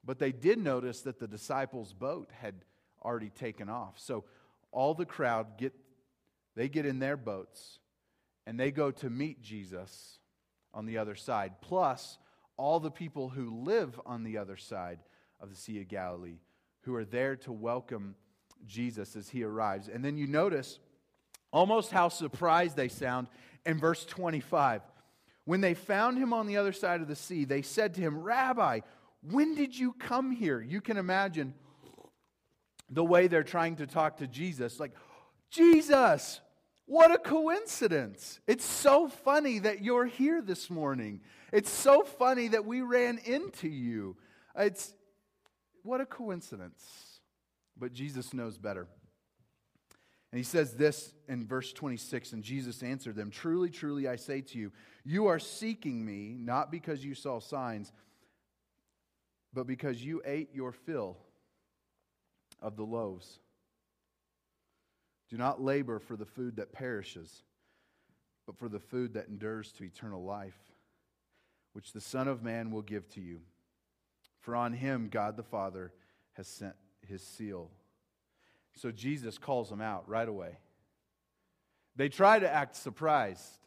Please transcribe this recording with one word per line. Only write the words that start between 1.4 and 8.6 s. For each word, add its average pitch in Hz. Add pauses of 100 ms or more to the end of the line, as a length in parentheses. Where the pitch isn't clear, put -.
boat 135
had 98 (380)
already 113
taken 107
off. 110
So 110 (460)
all 139
the 170
crowd 113
get, 127 (800)
they 120
get 147
in 135
their 135
boats, 104 (720)
and 113
they 135